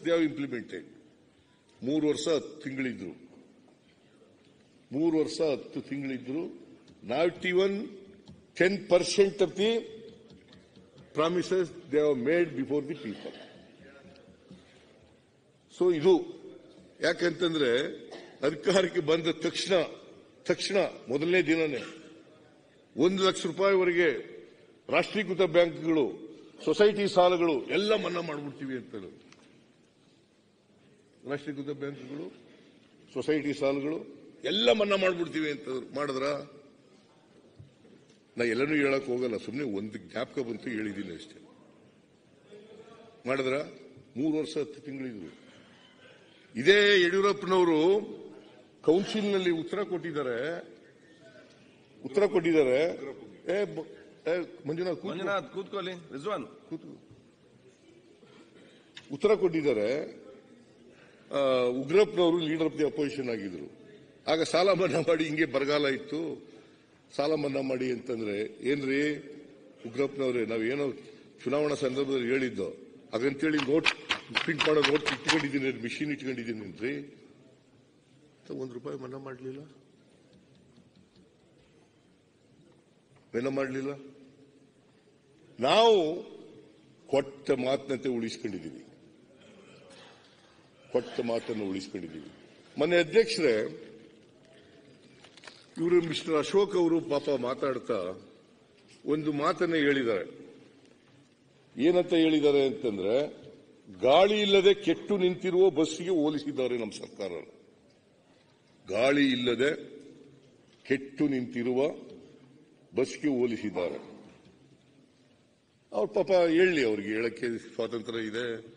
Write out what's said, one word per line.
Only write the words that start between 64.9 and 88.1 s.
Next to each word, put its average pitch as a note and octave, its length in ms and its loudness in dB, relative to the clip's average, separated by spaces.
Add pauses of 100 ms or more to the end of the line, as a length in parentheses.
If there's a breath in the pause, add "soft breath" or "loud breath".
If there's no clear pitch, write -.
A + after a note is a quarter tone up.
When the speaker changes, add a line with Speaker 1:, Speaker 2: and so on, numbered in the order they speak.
Speaker 1:
ಮಾಡಿ, D#3+ 240 2
ಹಿಂಗೆ D#3+ 220 0
ಬರಗಾಲ C#3 400 0
ಇತ್ತು, C#3+ 600 -4 (680 loud breath)
ಸಾಲ C#3+ 180 0
ಮನ್ನಾ C#3 280 -2
ಮಾಡಿ C3 300 -2
ಅಂತಂದ್ರೆ, A2+ 760 -4
"ಏನ್ರಿ C#3+ 480 0 (680)
ಉಗ್ರಪ್ಪನವ್ರೆ, B2+ 600 -2
ನಾವೇನೋ A#2 460 -2 (520 loud breath)
ಚುನಾವಣಾ C#3+ 320 0
ಸಂದರ್ಭದಲ್ಲಿ C3+ 520 -2
ಹೇಳಿದ್ದು, A#2+ 420 -2 (440)
ಹಾಗಂತೇಳಿ C#3 440 0
note D3 300 2 (560)
print C#3+ 240 0
ಮಾಡೋ D3+ 140 4
note C#3+ 220 4
ಇಟ್ಕೊಂಡಿದ್ದೀನಿ, C#3 800 0
ಮಿಷಿನ್ D3 300 -4
ಇಟ್ಕೊಂಡಿದ್ದೀನಿ A#2 540 -6
ಏನ್ರಿ?" A2+ 300 -6
ಅಂತ - 1600 -20
ಒಂದು C3 220 -8
ರೂಪಾಯಿ C#3 240 -10
ಮನ್ನಾ C3 200 -12
ಮಾಡ್ಲಿಲ್ಲ, C3 440 -12 (3750)
ಮನ್ನಾ B2 140 -2
ಮಾಡ್ಲಿಲ್ಲ. C3+ 500 -4 (1600)
ನಾವು F3+ 640 6 (840)
ಕೊಟ್ಟ C#3 440 -2
ಮಾತಿನಂತೆ C3 580 0
ಉಳಿಸ್ಕೊಂಡಿದ್ದೀವಿ, G2+ 760 -6 (2000)